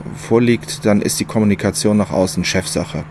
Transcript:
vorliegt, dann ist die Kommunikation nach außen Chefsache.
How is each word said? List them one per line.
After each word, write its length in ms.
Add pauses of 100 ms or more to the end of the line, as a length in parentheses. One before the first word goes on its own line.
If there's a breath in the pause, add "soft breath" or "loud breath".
(140)
vorliegt, 720
dann 160
ist 160
die 60
Kommunikation 720
nach 160
außen 320
Chefsache. 680